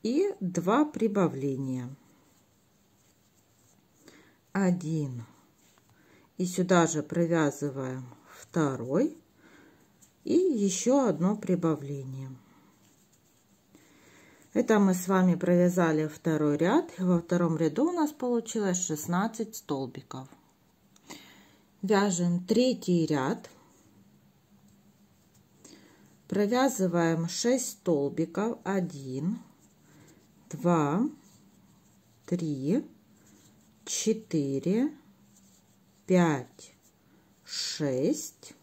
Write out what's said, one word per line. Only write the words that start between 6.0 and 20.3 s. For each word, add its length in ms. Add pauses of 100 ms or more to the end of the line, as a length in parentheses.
И 80
сюда 400
же 160
провязываем 1040 (220)
второй 880 (1080)
и 100
ещё 720
одно 300
прибавление. 920 (2250)
Это 240
мы 160
с 140
вами 260
провязали 720
второй 500
ряд. 420
Во 220
втором 360
ряду 320
у 40
нас 200
получилось 680
шестнадцать 800
столбиков. 720 (1500)